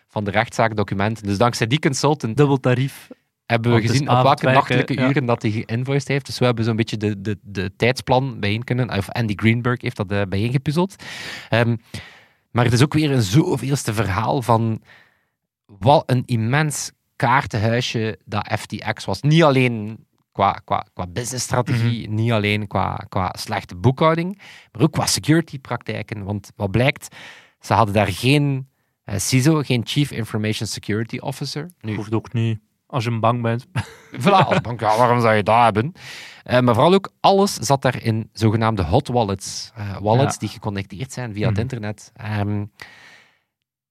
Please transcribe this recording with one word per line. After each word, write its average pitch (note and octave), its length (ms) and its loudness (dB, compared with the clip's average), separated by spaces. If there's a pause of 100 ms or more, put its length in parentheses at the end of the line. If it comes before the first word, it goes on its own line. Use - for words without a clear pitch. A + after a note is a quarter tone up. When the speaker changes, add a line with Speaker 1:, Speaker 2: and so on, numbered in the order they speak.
Speaker 1:
van G#2+ 160 -6
de G2 80 -4
rechtszaakdocumenten. G#2+ 960 0
Dus G2+ 100 2
dankzij A#2+ 300 2
die C#3 120 2
consultant C#3+ 580 0
Speaker 2:
Dubbel C#3+ 220 4
tarief. B2+ 480 -2 (380)
Speaker 1:
hebben A#2 260 2
we A#2 60 6
Speaker 2:
Want A2 120 2
het - 60 2
is C#3 40 2
Speaker 1:
gezien B2 180 2
op B2+ 60 4
welke C3+ 60 6 (180)
Speaker 2:
avondwerken, C3 120 6 (160)
Speaker 1:
nachtelijke B2 280 0
Speaker 2:
ja. C3+ 60 2
Speaker 1:
uren C#3 160 0
dat A#2 160 0
hij A2+ 100 0
geïnvoiced B2+ 560 -4
heeft. C#3 180 -4
Dus - 140 -10
we B2 60 4
hebben A#2 200 2
zo'n A2+ 100 0
beetje A2 220 -4
de, G#2 240 -2
de, G#2 200 -6
de G2 340 -8
tijdsplan B2+ 640 0
bijeen G#2 240 -2
kunnen... B2 340 -2
Of G2 120 -4
Andy A2 260 -4
Greenberg A#2+ 460 2
heeft A#2+ 140 -6
dat, G2 160 -6
eh, G2+ 180 0
bijeengepuzeld. C#3 680 -2 (540)
Ehm, A#2 260 2 (760)
maar A#2+ 120 2
het A#2 100 4
is A#2+ 100 6
ook D3+ 100 4
weer D3+ 180 2
een C3 100 2
zoveelste C3 720 0
verhaal A2+ 480 -2
van A2+ 400 2 (840)
wat A2 400 2
een B2+ 200 0
immens B2+ 680 -2 (240)
kaartenhuisje A#2 1120 0
dat G#2+ 340 -6
F - 60 -12
T A2 280 -6
X - 120 -12
was. G2 160 -6
Niet D#3 220 6
alleen A#2+ 640 2 (260)
qua, G2 200 2
qua, - 420 -6
qua F#2 140 -8
businessstrategie, A#2 1000 -2
Speaker 2:
Mhm. G#2+ 80 -6
Speaker 1:
niet A2+ 160 0
alleen G#2 360 0
qua, F#2 420 -4
qua F#2 280 -4
slechte G2 380 -8
boekhouding, D#3+ 680 0 (300)
maar G#2+ 100 -10
ook C3 100 4
qua B2 140 -2
securitypraktijken. A2 1160 -4
Want G2 320 -6
wat G2+ 160 -4
blijkt, B2 440 -2 (440)
ze - 140 -2
hadden G2+ 200 4
daar G2+ 180 4
geen, C3+ 560 0 (360)
eh, G#2 160 -6
ciso, C#3 420 2
geen B2+ 240 0
Chief C#3+ 260 -2
Information G#2+ 560 -4
Security A2 500 -6
Officer. C#3+ 520 -10 (120)
Nu, A2 140 -6
Speaker 2:
Hoeft G#2+ 180 -6
ook A2 200 -4
niet, A2+ 260 -2 (280)
als C3 160 -4
je A#2 160 -2
bang A#2 220 2
bent. A#2 240 -2 (260)
<laughs> - 280 -16
Speaker 1:
Voilà, F#3 260 4
als - 160 0
bank, A2+ 180 -8
ja, G#2+ 180 2
waarom A#2+ 240 4
zou A2 140 4
je G#2 80 2
dat A2+ 200 4
hebben? A#2 280 2 (520)
Eh, B2 160 2
maar B2 140 4
vooral D3+ 200 6
ook, G3 260 0
alles G3 340 4
zat C3+ 280 0
daar B2 220 -2
in A2+ 300 -2
zogenaamde A2 500 0
hot F#2 240 2
wallets. A2+ 680 -4
Eh, G2+ 220 -10
wallets A2 360 2
Speaker 2:
Ja. - 60 -10
Speaker 1:
die A2 100 -6
geconnecteerd G2+ 640 -10
zijn A#2+ 200 -10
via G#2 120 -4
het - 60 2
Speaker 2:
Mhm. G2 100 -2
Speaker 1:
internet. G#2+ 540 -8
Ehm, G#2 500 -4 (1300)